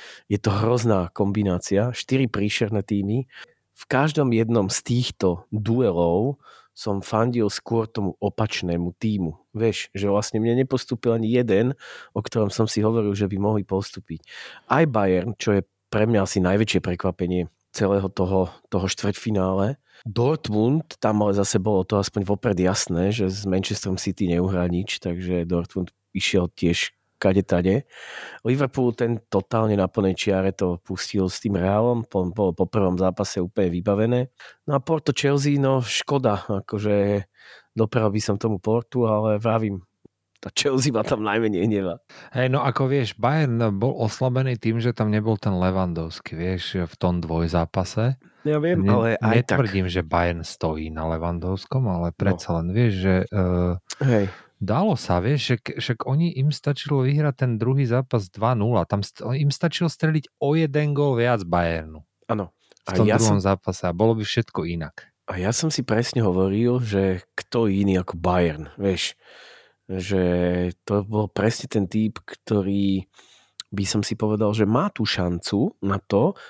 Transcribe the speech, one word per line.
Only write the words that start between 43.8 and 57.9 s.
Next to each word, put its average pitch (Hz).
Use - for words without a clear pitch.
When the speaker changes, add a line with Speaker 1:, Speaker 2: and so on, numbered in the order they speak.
Speaker 2:
oslabený 127
tým, 113
že 117
tam 110
nebol 107
ten 101
Lewandowski, 90
vieš, 90
v 85
tom 87
dvojzápase. 85
Speaker 1:
Ja 151
viem, 175
Speaker 2:
Ne-, 101
Speaker 1:
ale 113
aj 117
tak. -
Speaker 2:
netvrdím, 98
že 87
Bayern 85
stojí 80
na 80
Lewandowskom, 85
ale 85
Speaker 1:
No. -
Speaker 2:
predsa 95
len, 82
vieš, 110
že, 95
e, 101
Speaker 1:
Hej. 110
Speaker 2:
dalo 135
sa, 95
vieš, 127
že 127
k-, -
však -
oni, 160
im 143
stačilo 143
vyhrať 143
ten 127
druhý 131
zápas 120